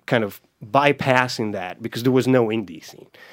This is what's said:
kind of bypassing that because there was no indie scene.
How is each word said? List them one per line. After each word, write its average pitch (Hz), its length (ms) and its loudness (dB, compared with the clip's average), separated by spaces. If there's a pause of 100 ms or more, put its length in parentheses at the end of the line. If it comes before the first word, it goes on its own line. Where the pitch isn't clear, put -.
kind 117 180 0
of 98 160 -10 (240)
bypassing 127 880 0
that 90 300 -10
because 117 200 -8
there 127 100 2
was 127 140 2
no 127 220 4
indie 104 340 -6
scene. - 240 -20 (260)